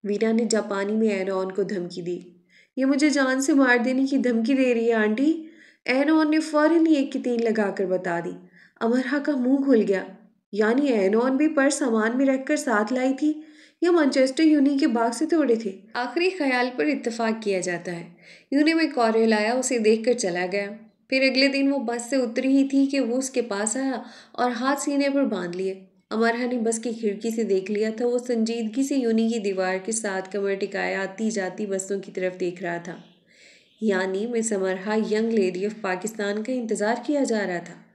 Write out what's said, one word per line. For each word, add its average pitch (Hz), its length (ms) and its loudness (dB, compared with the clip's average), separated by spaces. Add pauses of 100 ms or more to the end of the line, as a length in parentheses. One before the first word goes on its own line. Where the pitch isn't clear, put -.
वीरा 208 260 0
ने 226 140 2
जापानी 214 460 -2
में 214 280 2
एनॉन 190 300 -2
को 190 140 -2
धमकी 180 380 -6
दी। 175 240 -8 (520)
"ये 262 60 0
मुझे 285 260 4
जान 262 300 2
से 294 140 2
मार 254 240 6
देने 262 280 0
की 277 120 0
धमकी 226 360 0
दे 254 180 2
रही 226 160 2
है 233 60 2
आंटी," 226 500 2 (420)
एनॉन 302 440 2
ने 311 80 2
फ़ौरन 311 480 2
ही 311 100 4
एक 269 160 0
की 262 60 -4
तीन 240 220 -2
लगाकर 208 460 0
बता 180 340 -2
दी। 175 100 -8 (500)
अमरहा 254 380 0
का 285 180 -2
मुंह 269 300 2
खुल 233 160 6
गया। 190 340 -2 (380)
यानी 233 340 2
एनॉन 226 480 2
भी 302 120 2
पर्स 285 300 2
सामान 226 380 0
में 269 100 2
रखकर 269 300 0
साथ 226 360 0
लाई 254 200 0
थी 302 320 -2 (380)
या 339 100 4
मैनचेस्टर 277 520 2
यूनी 285 340 4
के 311 80 2
बाग 233 260 0
से 311 140 -4
तोड़े 277 400 2
थे? 190 80 -6 (220)
आखिरी 302 340 0
ख्याल 254 480 0
पर 302 100 0
इत्तेफाक 226 560 -2
किया 196 160 0
जाता 175 320 -6
है। 170 240 -12 (360)
यूनी 302 220 4
में 320 180 2
कॉरेल 226 420 4
आया, 214 200 0
उसे 254 240 -2
देखकर 220 360 4
चला 185 320 -2
गया। 202 320 -4 (320)
फिर 262 200 2
अगले 262 180 4
दिन 277 220 0
वो 277 80 -2
बस 233 320 -6
से 277 60 0
उतरी 254 320 -2
ही 269 240 4
थी 277 140 4
कि 277 140 0
वो 233 160 0
उसके 262 260 -2
पास 220 340 -4
आया 262 280 -4 (340)
और 247 120 2
हाथ 262 260 -2
सीने 285 320 0
पर 277 140 2
बांध 180 320 -2
लिए। 190 340 -6 (220)
अमरहा 233 360 0
ने 247 120 -2
बस 226 200 0
की 240 140 -6
खिड़की 220 380 -4
से 226 140 -2
देख 190 260 0
लिया 214 200 -2
था, 226 160 -4
वो 240 120 0
संजीदगी 233 640 -2
से 277 140 0
यूनी 226 340 2
की 233 80 -2
दीवार 185 400 -2
के 190 140 -6
साथ 196 300 -4
कमर 196 320 -2
टिकाए 190 400 -4
आती 190 360 -4
जाती 190 360 -4
बसों 190 340 -4
की - 120 -16
तरफ 185 240 -4
देख 180 260 -6
रहा 170 160 -6
था। 170 260 -12 (800)
यानी 190 440 0
मिस 226 260 -2
अमरहा, 190 440 -2
young 220 340 0
lady 185 360 0
of 214 60 -4
पाकिस्तान 202 680 -4
का 262 100 -4
इंतज़ार 220 540 -2
किया 285 180 0
जा 220 160 0
रहा 180 180 -4
था। - 160 -12 (200)